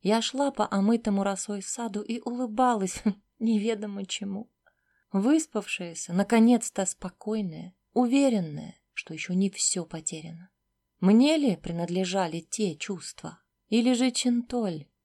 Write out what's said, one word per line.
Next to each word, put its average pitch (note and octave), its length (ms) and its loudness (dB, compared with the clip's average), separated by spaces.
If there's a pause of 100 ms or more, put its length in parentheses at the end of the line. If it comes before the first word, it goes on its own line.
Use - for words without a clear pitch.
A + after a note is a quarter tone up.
Я G#3+ 180 2
шла C4+ 300 -2
по G#3+ 200 -2
омытому G3+ 540 2
росой G3 380 -6
саду G#3 400 -8
и A3+ 180 -8
улыбалась A#3+ 800 -2 (160)
<laughs> - 200 -20
неведомо G#3+ 680 -2
чему. G3 460 -8 (640)
Выспавшаяся, G3+ 1000 -2
наконец-то A3 720 4
спокойная, F#3 920 -8 (200)
уверенная, A3+ 800 2 (180)
что - 220 -12
еще D#3+ 180 -8
не F#3+ 160 2
все - 380 -2
потеряно. E3 640 -10 (500)
Мне A#3+ 360 6
ли C4+ 200 2
принадлежали F3 840 -2
те F3+ 360 -4
чувства? - 640 -12 (280)
Или A#3+ 240 4
же B3 180 2
Чентоль, A#3+ 760 -2 (180)